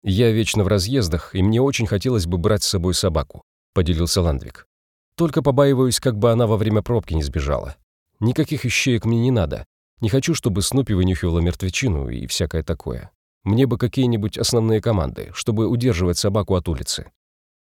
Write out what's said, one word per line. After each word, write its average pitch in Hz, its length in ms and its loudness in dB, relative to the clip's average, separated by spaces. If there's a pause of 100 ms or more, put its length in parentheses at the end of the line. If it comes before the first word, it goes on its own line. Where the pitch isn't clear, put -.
«Я 110 220 4
вечно 110 320 0
в 90 60 2
разъездах, 98 640 0
и 95 80 0
мне 110 180 4
очень 135 280 0
хотелось 104 380 0
бы 87 120 -2
брать 104 240 0
с - 60 -2
собой 90 260 0
собаку», 78 480 -2 (320)
поделился 85 480 0
Ландвик. 65 460 -4 (480)
«Только 165 260 0
побаиваюсь, 131 560 4
как 120 180 -2
бы 117 140 4
она 117 160 4
во 107 100 2
время 104 240 2
пробки 107 340 -2
не 76 100 0
сбежала. 67 500 -4 (460)
Никаких 127 440 0
ищеек 120 400 0
мне 117 140 2
не 127 140 2
надо. 85 320 -2 (360)
Не 110 80 0
хочу, 135 240 0
чтобы 101 300 0
Снупи 123 320 0
вынюхивала 90 460 2
мертвечину 85 680 -2
и 60 200 -8
всякое 82 340 -4
такое. 65 480 -8 (320)
Мне 113 240 2
бы - 120 -2
какие-нибудь 117 600 0
основные 110 420 2
команды, 73 540 -2
чтобы 110 320 -2
удерживать 92 520 0
собаку 101 360 0
от 87 140 -2
улицы». - 420 -6 (640)